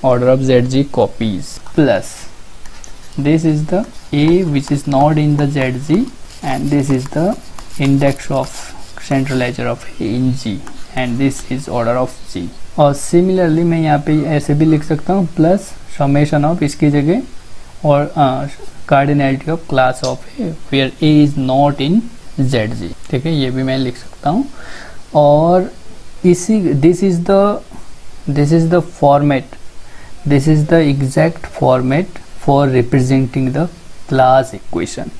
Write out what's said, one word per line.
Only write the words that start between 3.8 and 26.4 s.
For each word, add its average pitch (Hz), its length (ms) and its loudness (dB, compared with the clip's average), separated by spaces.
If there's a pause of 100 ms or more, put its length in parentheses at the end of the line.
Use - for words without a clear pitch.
A 147 60 4 (280)
which 139 220 -2
is 139 80 -2 (100)
not 147 300 4
in 147 160 2
the 147 160 2
Z 131 320 -2
G 156 100 2 (540)
and 139 220 -2
this 143 240 0
is 131 180 -4
the 151 100 0 (640)
index 139 420 2 (120)
of 127 120 -6 (560)
centralizer 131 640 -2
of - 140 -8 (140)
A 92 180 -2
in 127 100 2 (140)
G 110 100 -4 (500)
and 123 180 -2
this 135 200 0 (160)
is 147 120 -8 (100)
order 117 240 0
of 127 120 -4 (180)
G। 87 120 -6 (340)
और 143 180 4
similarly 175 760 2
मैं 165 100 2
यहाँ 151 260 2
पे 156 100 2 (200)
ऐसे 147 180 0
भी 156 100 4
लिख 156 200 2
सकता 160 280 -2
हूँ 190 220 2
plus 175 320 2 (320)
summation 147 540 2
of 180 100 -2
इसकी 147 280 2
जगह 147 320 2 (680)
और, 147 280 2
अ, 135 300 2 (460)
cardinality 143 640 2
of - 20 -8 (140)
class 131 380 2
of - 180 -8 (120)
A 175 120 -4 (200)
where 135 180 2 (120)
A 151 100 6 (120)
is 143 100 0 (160)
not 139 380 2
in 208 120 4 (520)
Z 113 160 0 (120)
G, 85 120 -8 (180)
ठीक 139 160 -2
है, 165 140 0
ये 131 100 0
भी 131 120 -2
मैं 131 160 -2
लिख 127 180 -4
सकता - 340 -6
हूँ। 233 140 0 (680)
और 156 580 4 (540)
इसी, 180 340 2 (140)